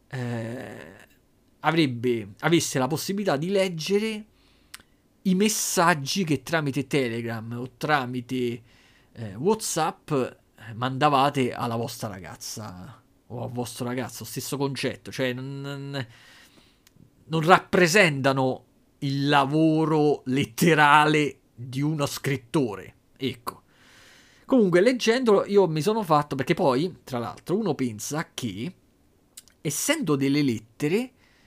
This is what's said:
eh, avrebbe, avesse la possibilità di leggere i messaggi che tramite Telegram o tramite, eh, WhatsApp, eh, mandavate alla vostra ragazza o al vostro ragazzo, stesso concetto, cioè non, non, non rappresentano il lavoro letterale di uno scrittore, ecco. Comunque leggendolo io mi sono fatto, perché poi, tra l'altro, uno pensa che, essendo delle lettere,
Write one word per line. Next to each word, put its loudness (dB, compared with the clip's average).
eh, -10
avrebbe, 0
avesse 2
la 2
possibilità -2
di -4
leggere 0
i 2
messaggi 2
che -2
tramite -2
Telegram -4
o -10
tramite, -2
eh, -12
WhatsApp, -2
eh, -2
mandavate 0
alla -6
vostra -8
ragazza -14
o -12
al -10
vostro -8
ragazzo, -8
stesso -8
concetto, -6
cioè -4
non, -10
non, -10
non -2
rappresentano 4
il -2
lavoro 4
letterale 4
di -8
uno -2
scrittore, -4
ecco. -8
Comunque 4
leggendolo 4
io 4
mi -2
sono 0
fatto, 0
perché 0
poi, 0
tra -8
l'altro, -6
uno -2
pensa -6
che, -8
essendo -2
delle 2
lettere, -4